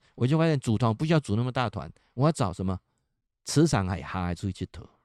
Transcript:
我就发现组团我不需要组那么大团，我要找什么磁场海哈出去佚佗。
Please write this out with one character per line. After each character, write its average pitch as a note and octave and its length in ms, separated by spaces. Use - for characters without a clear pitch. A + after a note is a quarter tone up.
我 A#2+ 120
就 D3+ 100
发 D#3+ 100
现 D3+ 140
组 A2+ 160
团 A2+ 140
我 - 20
不 D#3 140
需 E3 80
要 D3+ 60
组 G#2 160
那 A#2 60
么 B2+ 80
大 A#2+ 200
团， D2+ 200
我 C3+ 140
要 E3 60
找 F#2+ 200
什 F#2+ 120
么 F#2 140
磁 D#3+ 200
场 G2+ 200
海 F#2 160
哈 F2 320
出 F#2+ 180
去 - 140
佚 - 140
佗。 - 60